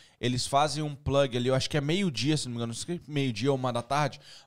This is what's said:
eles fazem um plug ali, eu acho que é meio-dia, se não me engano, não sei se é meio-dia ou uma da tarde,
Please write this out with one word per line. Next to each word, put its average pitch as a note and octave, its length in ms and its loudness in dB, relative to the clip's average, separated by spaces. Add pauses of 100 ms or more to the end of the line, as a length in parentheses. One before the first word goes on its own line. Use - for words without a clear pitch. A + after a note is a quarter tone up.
(200)
eles B2 260 0
fazem D3 380 2
um D3 100 -6
plug C3+ 420 2
ali, B2 120 2
eu C3 60 4
acho C3 140 0
que - 80 -2
é D3 40 2
meio-dia, D3+ 560 2
se D3 80 -4
não B2+ 80 -6
me A#2+ 60 -6
engano, A#2 140 -2
não - 40 -10
sei - 180 -6
se E3+ 160 -8
é - 20 -8
meio-dia C3+ 380 0
ou C#3 80 2
uma B2+ 140 -2
da A#2+ 100 -2
tarde, C#3+ 380 -2 (260)